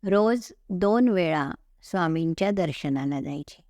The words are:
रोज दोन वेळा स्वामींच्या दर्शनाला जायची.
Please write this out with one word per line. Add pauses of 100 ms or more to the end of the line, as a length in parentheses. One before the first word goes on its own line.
रोज (180)
दोन
वेळा (320)
स्वामींच्या
दर्शनाला
जायची.